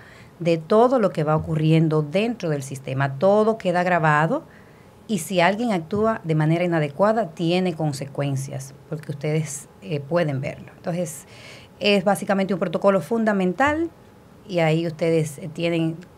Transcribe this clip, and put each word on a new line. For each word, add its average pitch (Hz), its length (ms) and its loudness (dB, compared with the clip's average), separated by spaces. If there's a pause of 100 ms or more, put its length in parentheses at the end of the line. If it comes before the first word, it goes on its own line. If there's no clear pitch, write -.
(400)
de 165 200 2
todo 233 400 4
lo 196 100 2
que 156 140 -2
va 151 120 2
ocurriendo 156 680 2
dentro 190 460 -2
del 147 120 -2
sistema. 135 540 -6
Todo 214 420 2
queda 180 240 -2
grabado 165 600 2 (640)
y 214 100 -2
si 175 240 -2
alguien 208 300 2
actúa 208 520 -2
de 160 120 0
manera 156 280 2
inadecuada 175 680 0
tiene 175 420 0
consecuencias, 139 1040 -6 (120)
porque 151 240 -10
ustedes, 156 560 -4 (140)
eh, 165 180 -6
pueden 143 420 -2
verlo. - 360 -10
Entonces, 170 480 -8 (540)
es 202 240 2
básicamente 196 500 2
un 175 60 -2
protocolo 190 420 2
fundamental 226 880 0 (580)
y 180 120 -2
ahí 160 260 2
ustedes, 160 540 -2
eh, 151 120 -12
tienen 165 460 -2 (200)